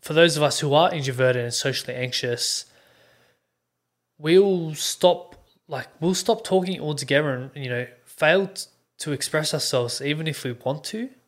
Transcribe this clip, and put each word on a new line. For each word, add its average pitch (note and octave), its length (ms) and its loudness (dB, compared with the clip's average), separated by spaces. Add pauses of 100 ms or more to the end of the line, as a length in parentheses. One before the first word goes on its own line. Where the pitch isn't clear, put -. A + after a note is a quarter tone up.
for - 120 -10
those D#3+ 240 6
of D3 60 0
us C#3+ 180 0
who C#3+ 140 0
are E3+ 200 6
introverted B2+ 480 0
and A#2+ 100 -4
socially B2+ 440 -4
anxious, B2 680 -4 (1500)
we'll E3+ 580 4
stop, - 600 2 (320)
like, C3 220 -8 (120)
we'll F3 140 2
stop G#3+ 300 -2
talking F#3 360 0
altogether C#3+ 540 0
and, C3+ 300 -10
you B2+ 40 -6
know, B2 180 -4 (180)
fail F3 420 2
t-, - 200 -12 (320)
to D3+ 140 -6
express D#3 400 -4
ourselves B2+ 480 -2
even D3+ 280 -4
if - 160 -8
we B2+ 80 -4
want C#3 320 -6
to. A#3 260 -8 (180)